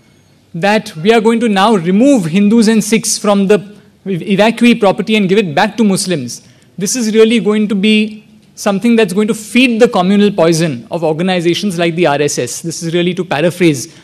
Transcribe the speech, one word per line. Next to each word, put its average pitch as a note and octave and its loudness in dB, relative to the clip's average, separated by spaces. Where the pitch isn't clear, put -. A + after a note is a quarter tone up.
that G#3 -2
we F3 2
are A#3 2
going A3+ 2
to A#3+ 0
now G#3 2
remove G3 2
Hindus G3+ 2
and A3 2
Sikhs - -2
from G3+ 0
the G3+ 2
ev-, F#3 -4
evacuee A3+ 2
property G#3 0
and G3+ 0
give G3 2
it F#3 0
back G3 -2
to A#3 2
Muslims, F3 -2
this G3+ -6
is A3 -2
really A3 4
going G#3 0
to A3 -2
be G#3+ 0
something G#3 0
that's G#3+ 2
going G#3 0
to A3 -2
feed A#3+ 0
the A#3 4
communal G3+ 2
poison E3 0
of F3 -6
organizations E3+ -2
like E3+ 0
the E3 0
R C#3+ 0
S D3 -2
S." B2 -8
This E3 -10
is E3 -6
really F3 0
to F3+ -4
paraphrase D#3 -2